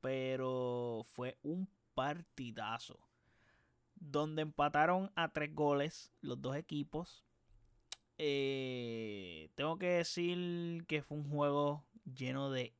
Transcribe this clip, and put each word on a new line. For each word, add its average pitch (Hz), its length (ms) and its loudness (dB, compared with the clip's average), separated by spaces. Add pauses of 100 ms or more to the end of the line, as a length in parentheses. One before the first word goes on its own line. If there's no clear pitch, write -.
pero 127 1040 0
fue - 360 -8
un 180 280 -2 (240)
partidazo, 120 1080 -4 (960)
donde 156 460 0
empataron 156 760 4
a 165 160 0
tres 151 240 -2
goles 147 640 2
los 143 220 -6
dos 135 160 -2
equipos. 151 680 -6 (960)
Eh, 120 1400 -2
tengo 151 240 0
que 180 80 0
decir 175 1000 0
que 151 160 0
fue 147 120 -8
un 147 140 -4
juego 147 560 2 (180)
lleno 131 480 -4
de 127 280 -4